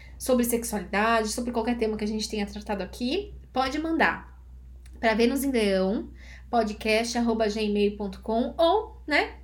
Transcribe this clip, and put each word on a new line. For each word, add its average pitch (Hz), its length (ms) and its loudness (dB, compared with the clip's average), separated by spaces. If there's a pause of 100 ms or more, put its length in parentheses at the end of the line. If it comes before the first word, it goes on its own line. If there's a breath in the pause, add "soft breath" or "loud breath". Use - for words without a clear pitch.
(180 loud breath)
sobre 247 260 2
sexualidade, 220 840 0
sobre 233 240 -4
qualquer 233 240 0
tema 220 200 0
que 214 80 -4
a 208 40 0
gente 214 200 -2
tenha 208 180 -2
tratado 208 360 -6
aqui, 262 520 -4 (180)
pode 262 260 0
mandar 294 560 0 (640)
pra 220 140 4
venus 247 320 2
em 285 60 0
leão, 202 580 2 (400 loud breath)
podcast 220 680 0
arroba 226 300 2
gmail 208 480 2
ponto 202 260 -6
com 233 340 0
ou, 349 500 2
né, 330 380 0